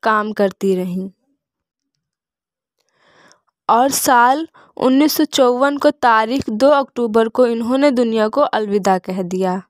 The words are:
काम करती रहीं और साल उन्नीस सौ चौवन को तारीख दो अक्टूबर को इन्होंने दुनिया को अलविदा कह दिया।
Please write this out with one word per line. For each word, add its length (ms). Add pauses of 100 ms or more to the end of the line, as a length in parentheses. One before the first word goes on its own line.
काम 300
करती 420
रहीं 340 (2500)
और 220
साल 560 (300)
उन्नीस 360
सौ 140
चौवन 500
को 160
तारीख 580
दो 200
अक्टूबर 600
को 160
इन्होंने 460
दुनिया 360
को 140
अलविदा 580
कह 240
दिया। 460